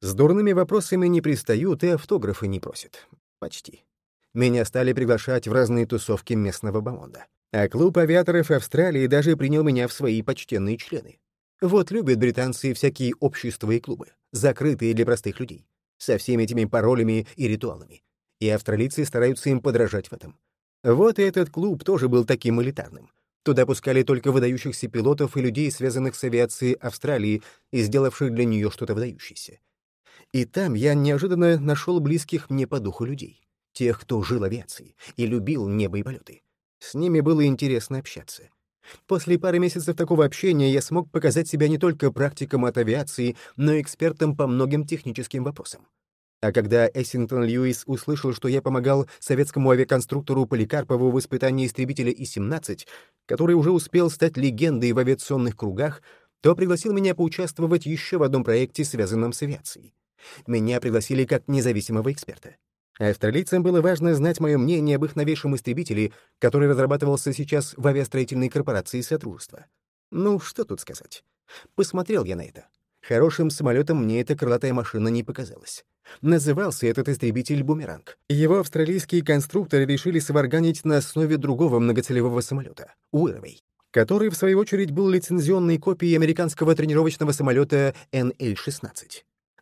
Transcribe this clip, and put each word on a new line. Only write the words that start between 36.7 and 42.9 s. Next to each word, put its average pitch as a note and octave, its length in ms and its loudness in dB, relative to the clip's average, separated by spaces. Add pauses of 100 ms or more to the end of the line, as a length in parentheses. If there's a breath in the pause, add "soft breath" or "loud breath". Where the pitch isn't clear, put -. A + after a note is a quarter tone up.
С - 140 -18
ними D#3+ 280 2
было D3+ 240 4
интересно C3 540 -2
общаться. - 500 -16 (580 loud breath)
После F3 320 2
пары F3 200 0
месяцев F3 360 -2
такого D#3+ 300 4
общения D3 460 2
я C3+ 100 2
смог E3+ 280 -2
показать D#3+ 380 0
себя D3+ 200 0
не D#3 120 2
только D3+ 320 0
практиком C3+ 540 -2
от A#2+ 120 -2
авиации, B2 580 -2 (200 loud breath)